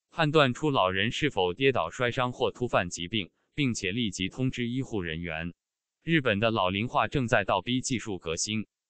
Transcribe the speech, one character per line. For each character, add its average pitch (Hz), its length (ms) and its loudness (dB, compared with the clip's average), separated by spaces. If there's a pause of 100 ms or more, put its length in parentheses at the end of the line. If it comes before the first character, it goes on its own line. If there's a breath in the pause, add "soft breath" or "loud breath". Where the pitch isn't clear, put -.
(120)
判 156 180 2
断 139 240 6
出 151 160 0
老 107 180 4
人 95 220 2
是 147 180 -2
否 92 240 2
跌 135 200 4
倒 87 180 0
摔 123 180 -2
伤 123 220 0
或 117 220 0
突 123 160 -4
犯 107 200 2
疾 87 200 -8
病， 98 200 -2 (280)
并 131 180 0
且 98 160 -2
立 107 220 -2
即 92 160 -4
通 131 200 -2
知 120 200 -4
医 123 120 -4
护 113 220 -4
人 82 180 -4
员。 85 320 -6 (520)
日 165 160 2
本 117 180 2
的 113 140 2
老 95 180 2
龄 98 160 0
化 127 220 0
正 131 180 0
在 113 160 4
倒 98 180 2
逼 123 200 -2
技 120 180 -2
术 98 180 -6
革 82 200 -4
新。 107 280 -2 (260)